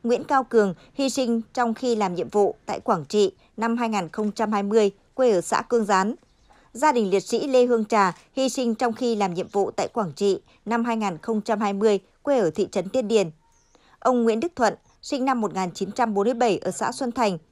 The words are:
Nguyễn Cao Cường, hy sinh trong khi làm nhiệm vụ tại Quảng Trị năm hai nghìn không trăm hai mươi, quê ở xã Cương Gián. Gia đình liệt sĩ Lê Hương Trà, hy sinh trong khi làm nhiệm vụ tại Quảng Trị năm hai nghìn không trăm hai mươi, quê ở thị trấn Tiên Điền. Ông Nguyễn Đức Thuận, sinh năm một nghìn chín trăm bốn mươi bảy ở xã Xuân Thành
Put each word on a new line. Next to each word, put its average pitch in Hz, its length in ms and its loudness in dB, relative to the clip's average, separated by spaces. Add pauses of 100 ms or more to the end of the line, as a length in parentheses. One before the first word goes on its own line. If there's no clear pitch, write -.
Nguyễn 240 220 -2
Cao 269 200 2
Cường, 202 300 2 (200)
hy 269 160 0
sinh 233 300 0 (140)
trong 240 200 0
khi 247 200 0
làm 196 200 0
nhiệm 170 140 -4
vụ 202 260 2 (120)
tại - 140 -6
Quảng 180 280 -2
Trị 208 240 2 (240)
năm 233 200 -2
hai 233 120 -2
nghìn 196 200 -4
không 208 240 -4
trăm 214 200 -2
hai 202 100 0
mươi, 202 280 4 (240)
quê 254 160 2
ở 180 100 4
xã - 220 -2
Cương 233 220 0
Gián. 202 300 0 (580)
Gia 285 200 2
đình 214 180 2
liệt 196 100 2
sĩ 233 260 -2
Lê 254 200 4
Hương 233 180 2
Trà, 202 320 2 (160)
hy 262 160 -2
sinh 240 260 -2
trong 240 180 -2
khi 233 240 -2
làm 196 180 -2
nhiệm 175 140 -6
vụ 196 220 0
tại - 180 -4
Quảng 190 280 -4
Trị 202 240 0 (240)
năm 233 200 -2
hai 233 120 -2
nghìn 196 220 -4
không 220 220 -2
trăm 214 200 -2
hai 202 120 0
mươi, 202 260 2 (240)
quê 277 160 2
ở 175 120 2
thị 196 220 -2
trấn 185 160 -4
Tiên 240 200 -2
Điền. 196 220 2 (680)
Ông 247 240 2
Nguyễn 226 180 2
Đức 349 160 -4
Thuận, 226 180 2 (280)
sinh 262 220 -4
năm 262 160 0
một 185 140 -4
nghìn 185 160 -2
chín 196 220 -8
trăm 226 220 -2
bốn 196 100 0
mươi 247 100 2
bảy 214 240 2
ở - 120 -4
xã 208 220 -4
Xuân 240 200 -6
Thành 202 260 -2 (120)